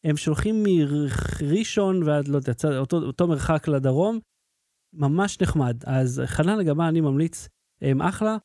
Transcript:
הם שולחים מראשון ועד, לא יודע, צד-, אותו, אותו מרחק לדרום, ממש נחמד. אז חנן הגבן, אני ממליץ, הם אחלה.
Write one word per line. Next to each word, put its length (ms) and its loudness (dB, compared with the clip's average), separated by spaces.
הם 140 0
שולחים 460 0
מראשון 1400 0
ועד, 240 0
לא 100 0
יודע, 160 -2
צד-, 240 0
אותו, 200 -2
אותו 300 0
מרחק 400 0
לדרום, 520 2
ממש 460 0
נחמד. 440 0
אז 400 0
חנן 340 0
הגבן, 240 0
אני 180 2
ממליץ, 460 -2
הם 200 2
אחלה. 440 -2